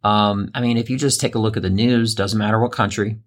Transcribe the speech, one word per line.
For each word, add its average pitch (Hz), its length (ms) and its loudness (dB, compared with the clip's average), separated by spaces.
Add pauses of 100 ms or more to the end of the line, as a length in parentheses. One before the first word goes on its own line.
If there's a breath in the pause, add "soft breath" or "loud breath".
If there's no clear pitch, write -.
Um, 104 500 2
I 123 80 -4
mean, 120 160 0
if 117 140 -4
you 131 60 -2
just 139 220 0
take 139 140 -2
a 120 60 -2
look 110 180 0
at 85 60 -4
the 92 80 0
news, 113 420 2
doesn't 98 240 -2
matter 107 220 2
what 120 120 0
country 107 560 -2